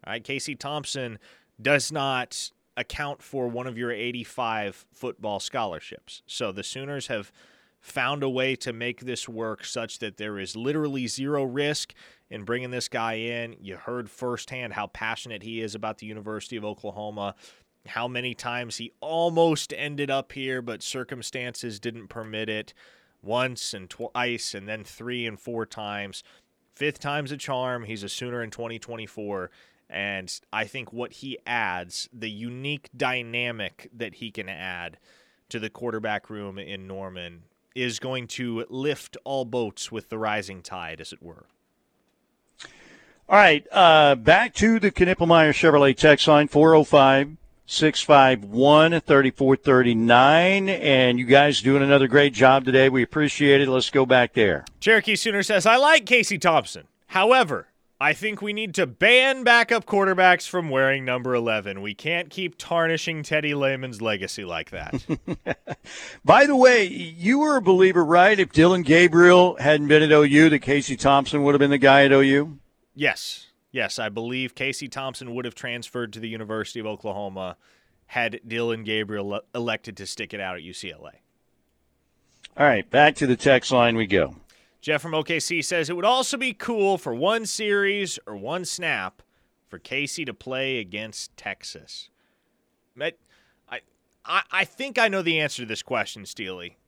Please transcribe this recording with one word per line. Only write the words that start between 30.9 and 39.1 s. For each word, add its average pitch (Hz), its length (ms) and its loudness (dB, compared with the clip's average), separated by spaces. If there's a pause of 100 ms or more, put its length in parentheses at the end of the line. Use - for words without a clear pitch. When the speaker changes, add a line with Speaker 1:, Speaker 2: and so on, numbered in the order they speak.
Speaker 1:
what 117 220 -12
he 135 240 -16 (100)
adds, 92 640 -8
the 113 180 -12
unique 123 680 -12
dynamic 120 1000 -8
that 113 200 -12
he 117 160 -16
can 98 180 -14
add 87 480 -14 (500)
to 117 120 -12
the 107 100 -10
quarterback 110 600 -8
room 101 300 -14
in 95 280 -16
Norman, 92 560 -16 (300)
is 123 240 -8
going 127 300 -10
to 117 420 -8
lift 135 540 -8